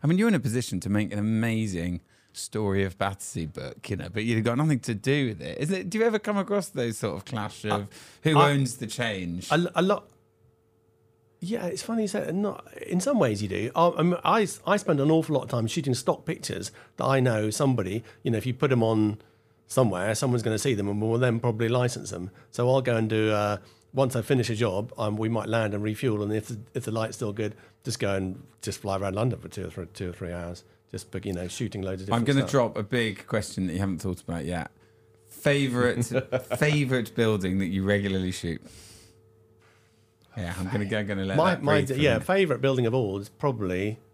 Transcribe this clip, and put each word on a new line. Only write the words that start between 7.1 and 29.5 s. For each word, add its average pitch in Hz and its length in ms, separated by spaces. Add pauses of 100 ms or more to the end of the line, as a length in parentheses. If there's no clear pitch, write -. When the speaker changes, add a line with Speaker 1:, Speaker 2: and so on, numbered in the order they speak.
Speaker 1:
of 92 100
clash 107 400
of 107 60
Speaker 2:
Uh, 101 140 (380)
Speaker 1:
who 156 160
Speaker 2:
I 151 120
Speaker 1:
owns 135 260
the 117 100
change? 95 640
Speaker 2:
A, 165 240
a 170 60
lot. 190 260 (1300)
Yeah, 180 260
it's 175 180
funny 226 200
you 208 40
say 208 180
that. - 100
Not, 202 320 (180)
in 180 140
some 262 200
ways 110 220
you 107 60
do. 98 280
I, 170 220
I'm, 175 260
I, 208 240 (200)
I 196 100
spend 170 220
an 139 120
awful 160 240
lot 131 100
of 117 40
time 117 180
shooting 135 280
stock - 300
pictures - 460 (260)
that - 80
I 135 140
know 110 320
somebody, 117 520 (200)
you - 80
know, 113 60
if 104 80
you 127 80
put 131 180
'em 123 120
on 110 360 (480)
somewhere, 104 480
someone's 123 280
gonna 110 160
see 139 160
them 101 140
and 101 120
will 113 160
then 120 220
probably 113 300
license 123 420
them. 92 180 (220)
So 123 180
I'll 131 120
go 120 160
and 110 120
do, 110 220
uh, 104 260 (360)
once 131 220
I 117 60
finish 120 300
a 113 40
job, 104 420
um, 107 200
we 110 120
might 113 180
land 107 260
and 104 100
refuel, 107 380
and 104 120
if 107 160
the, 113 100 (160)
if 123 100
the 110 60
light's 113 240
still 107 180
good, 104 220 (280)
just - 160
go 98 160
and 95 280 (180)
just - 180
fly 98 180
around 95 180
London 107 240
for 82 80
two 92 180